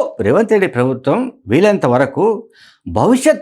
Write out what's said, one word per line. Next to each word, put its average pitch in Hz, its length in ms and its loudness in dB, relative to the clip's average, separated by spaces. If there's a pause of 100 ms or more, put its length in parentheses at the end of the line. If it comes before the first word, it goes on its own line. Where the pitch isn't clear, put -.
(260)
రేవంత్ 190 260 2
రెడ్డి 196 160 2
ప్రభుత్వం 131 520 -2 (280)
వీలైనంత 190 380 0
వరకు 127 400 0 (640)
భవిష్యత్ 220 540 2